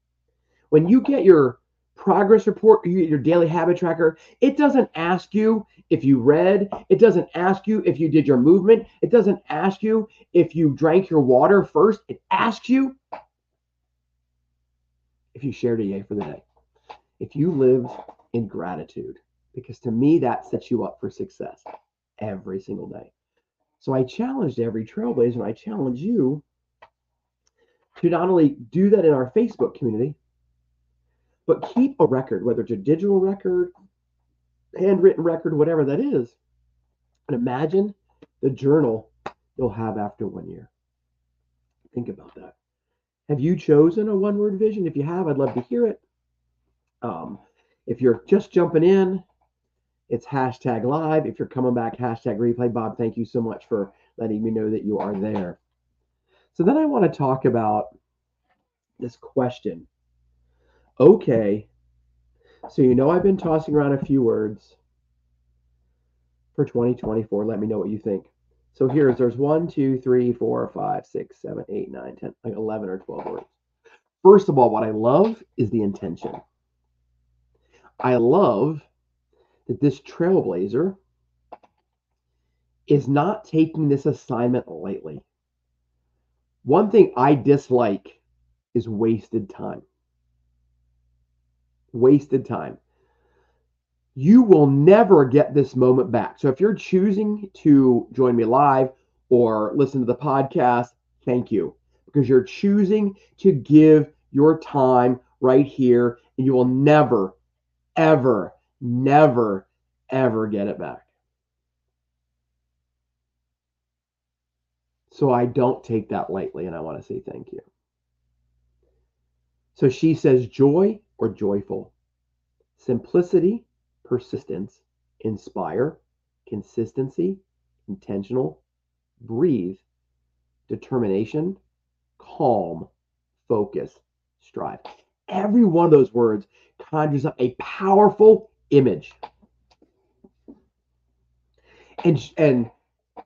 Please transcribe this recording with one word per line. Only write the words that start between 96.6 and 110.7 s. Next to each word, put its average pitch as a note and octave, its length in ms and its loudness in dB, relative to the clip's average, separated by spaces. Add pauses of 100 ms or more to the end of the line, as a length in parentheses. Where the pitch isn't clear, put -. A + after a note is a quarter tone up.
you're G#3 140 2
choosing G#3 800 -2
to C3 580 4
join B2 240 0
me A2+ 80 2
live C3 460 2 (380)
or A2 460 2
listen C3+ 260 0
to A#2 60 -4
the A#2+ 80 0
podcast, C3+ 760 -2 (360)
thank B2 280 -4
you, F2 220 -4 (320)
because C3 220 0
you're B2+ 140 4
choosing G3+ 720 0 (240)
to F#3+ 140 4
give D#3 580 6 (200)
your D#3 280 2
time B2+ 640 2 (200)
right C3 260 4
here, A#2+ 520 2 (200)
and C3 80 -2
you C3+ 80 2
will B2 100 4
never, C3 680 2 (640)
ever, C3 580 2 (260)
never, B2 880 2 (420)
ever A2+ 360 -2
get G#2 200 -4
it F#2+ 120 -8